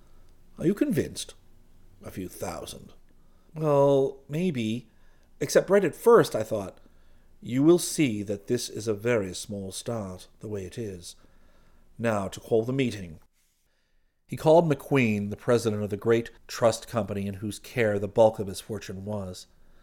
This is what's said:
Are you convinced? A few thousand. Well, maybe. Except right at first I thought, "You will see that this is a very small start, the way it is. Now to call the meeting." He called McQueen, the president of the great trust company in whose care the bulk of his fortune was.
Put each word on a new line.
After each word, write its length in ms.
Are 80
you 80
convinced? 580
A 60
few 160
thousand. 680
Well, 640
maybe. 600
Except 300
right 140
at 120
first 400
I 80
thought, 360
"You 220
will 160
see 420
that 240
this 240
is 180
a 60
very 400
small 380
start, 560
the 60
way 180
it 120
is. 380
Now 300
to 120
call 240
the 100
meeting." 460
He 80
called 340
McQueen, 600
the 80
president 460
of 60
the 60
great 360
trust 400
company 400
in 80
whose 240
care 380
the 120
bulk 300
of 80
his 120
fortune 460
was. 420